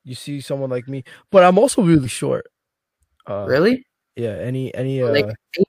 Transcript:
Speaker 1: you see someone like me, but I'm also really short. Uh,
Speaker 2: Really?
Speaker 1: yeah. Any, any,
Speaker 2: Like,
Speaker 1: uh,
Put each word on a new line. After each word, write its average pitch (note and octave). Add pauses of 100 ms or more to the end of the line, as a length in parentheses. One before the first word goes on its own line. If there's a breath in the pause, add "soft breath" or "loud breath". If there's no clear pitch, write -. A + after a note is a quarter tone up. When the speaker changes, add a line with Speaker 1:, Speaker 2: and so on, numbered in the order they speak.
Speaker 1:
you B2+
see C#3+
someone C3+
like B2+
me, C3+ (260 loud breath)
but F#3+
I'm F3+
also B3+
really D#3
short. - (800)
Uh, G2+
Speaker 2:
Really? F#3+ (320)
Speaker 1:
yeah. A#2
Any, B2+
any, C3
Speaker 2:
Like, C#3
Speaker 1:
uh, A2+